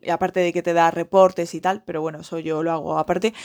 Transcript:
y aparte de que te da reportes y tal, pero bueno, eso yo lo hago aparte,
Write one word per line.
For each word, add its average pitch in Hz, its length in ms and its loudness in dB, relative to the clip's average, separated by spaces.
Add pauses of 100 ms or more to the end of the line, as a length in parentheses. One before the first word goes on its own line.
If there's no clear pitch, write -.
y - 80 -6
aparte 180 300 -2
de 175 120 2
que 175 100 -2
te 170 120 0
da 165 160 4
reportes 175 640 2
y 160 80 -10
tal, 190 220 -2
pero 160 180 -6
bueno, 156 180 -6
eso 165 180 -10
yo 160 240 -4
lo 165 80 -2
hago 156 280 -4
aparte, 180 340 -2 (120)